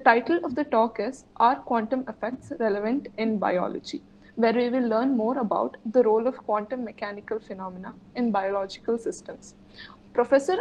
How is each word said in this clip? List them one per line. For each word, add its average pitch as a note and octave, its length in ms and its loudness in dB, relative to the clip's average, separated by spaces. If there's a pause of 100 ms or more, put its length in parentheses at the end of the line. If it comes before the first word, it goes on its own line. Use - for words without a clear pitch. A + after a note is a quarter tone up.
(100)
title B3 360 4
of B3+ 80 -6
the D4 100 0
talk A#3 340 0
is A3+ 260 -6 (120)
Are B3 200 6
Quantum C4 520 -2
Effects A#3 500 -8
Relevant A3 500 0 (100)
in A3 200 0
Biology?, - 600 -2 (360)
where A3+ 180 4
we A#3+ 160 2
will B3 180 2 (100)
learn C4 160 2
more A#3 260 0
about G3 360 -2 (200)
the B3 80 8
role A3 220 4
of C4 200 -4
quantum A3 380 -4
mechanical G#3 540 -8
phenomena F#3+ 540 -12 (240)
in A#3+ 140 2
biological G3 680 -2
systems. - 600 -10 (580)
Professor C4+ 460 4